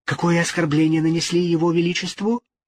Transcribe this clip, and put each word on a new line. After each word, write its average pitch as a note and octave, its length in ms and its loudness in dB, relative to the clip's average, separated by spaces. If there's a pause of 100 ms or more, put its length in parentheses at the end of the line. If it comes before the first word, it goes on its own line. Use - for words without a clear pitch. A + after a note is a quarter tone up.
«Какое E3+ 380 0
оскорбление D#3+ 580 0
нанесли E3 400 0
его E3+ 320 0
величеству?» — F3+ 720 -2 (240)